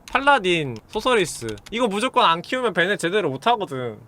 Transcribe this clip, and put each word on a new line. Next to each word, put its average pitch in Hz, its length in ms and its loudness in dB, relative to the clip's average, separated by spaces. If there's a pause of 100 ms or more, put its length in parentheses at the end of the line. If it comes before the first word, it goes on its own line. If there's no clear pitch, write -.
(120)
팔라딘, 180 640 2 (120)
소서리스. 214 580 0 (240)
이거 240 160 0
무조건 214 380 2
안 170 180 2
키우면 247 300 -2
베넷 185 260 0
제대로 180 300 0
못 131 180 -4
하거든. 135 500 -2 (100)